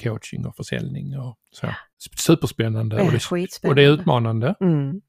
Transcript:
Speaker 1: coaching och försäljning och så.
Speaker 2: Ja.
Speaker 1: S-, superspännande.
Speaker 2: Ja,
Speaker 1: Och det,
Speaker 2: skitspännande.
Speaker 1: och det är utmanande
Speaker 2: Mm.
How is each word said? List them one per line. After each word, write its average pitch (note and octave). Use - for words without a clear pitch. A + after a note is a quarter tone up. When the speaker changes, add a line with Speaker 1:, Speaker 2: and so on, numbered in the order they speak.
Speaker 1:
coaching -
och -
försäljning C3+
och B2
så. -
Speaker 2:
Ja. -
Speaker 1:
S-, -
superspännande. A2
Speaker 2:
Ja, G3+
Speaker 1:
Och -
det, A2+
Speaker 2:
skitspännande. F3
Speaker 1:
och C#3
det C#3+
är D3
utmanande A#2+
Speaker 2:
Mm. E3+